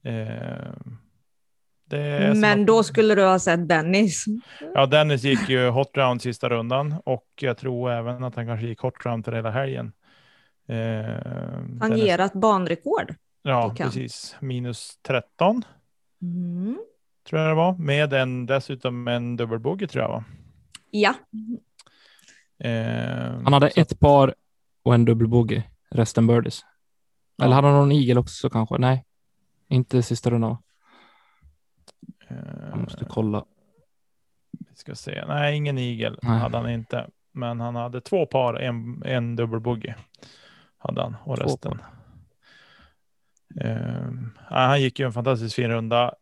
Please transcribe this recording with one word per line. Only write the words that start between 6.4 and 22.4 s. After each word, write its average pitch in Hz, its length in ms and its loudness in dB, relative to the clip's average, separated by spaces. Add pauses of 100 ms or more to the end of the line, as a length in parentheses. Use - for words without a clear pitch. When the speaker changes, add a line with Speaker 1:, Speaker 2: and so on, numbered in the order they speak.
Speaker 1:
rundan 123 460 -2 (100)
och 127 220 -4 (140)
jag 127 180 -2
tror 123 340 -4
även 120 320 -6
att 123 100 -8
han 117 120 -6
kanske 113 200 -6
gick 113 140 -10
hot - 260 -6
round 117 180 -4
för 117 80 -6
hela 113 180 -4
helgen. 123 420 -6 (760)
Eh, 117 80 -6
Dennis 110 1040 -8
Speaker 2:
Tangerat 208 520 0
banrekord. 190 840 0 (280)
Speaker 1:
Ja, 123 260 0
Speaker 2:
Det 113 80 -6
kan. 151 100 -4
Speaker 1:
precis. 123 540 -8
Minus 123 600 -8
tretton. 180 600 0 (600)
Speaker 2:
Mm. 180 560 -6 (500)
Speaker 1:
Tror 160 140 -2
jag 156 80 0
det 160 40 2
var. 170 220 2
Med 147 360 0
en, 127 340 -2
dessutom 127 640 -4
en 120 280 -4
dubbelbogey, 120 520 -4
tror 131 160 -4
jag, - 40 -2
va? 117 160 -6 (680)
Speaker 2:
Ja. 208 240 2 (1500)